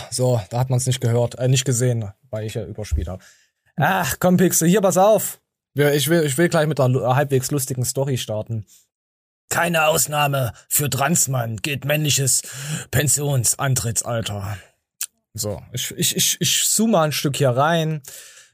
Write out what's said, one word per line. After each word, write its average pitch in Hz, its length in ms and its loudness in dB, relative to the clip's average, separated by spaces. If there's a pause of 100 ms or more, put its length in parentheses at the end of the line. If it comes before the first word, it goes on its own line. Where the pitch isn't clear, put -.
(100)
so, 127 380 0
da 117 100 -4
hat 127 120 0
man's 127 160 0
nicht 127 160 0
gehört, 117 360 0
äh, 127 100 0
nicht 131 180 2
gesehen, 117 440 0 (200)
weil 110 160 -8
ich 107 80 -8
ja 110 100 -6
überspielt 101 440 -6
hab. 90 140 -10 (540)
Ach, 160 420 0
komm, 180 200 4
Pixel, 175 280 4
hier, 190 140 6
pass 190 160 2
auf. 196 460 4 (320)
Wir, 143 180 4
ich 143 160 2
will, 170 160 4
ich 143 140 0
will 170 100 4
gleich 160 180 2
mit 156 140 0
einer 127 80 4
lu-, 127 260 2
halbwegs 135 360 0
lustigen 131 340 -4
Story 135 320 -2
starten. 107 480 -6 (840)
Keine 165 380 0
Ausnahme 147 680 0 (160)
für 147 180 0
Transmann 127 680 -2
gilt 139 260 -6
männliches 139 560 0 (500)
Pensionsantrittsalter. 120 1700 -2 (800)
So, 104 260 -6 (120)
ich, - 260 -6
ich, - 180 0
ich, - 240 0
ich - 300 0
zoome 226 220 2
mal 170 100 4
ein 151 100 0
Stück 135 240 -2
hier 139 140 2
rein. 156 520 0 (520)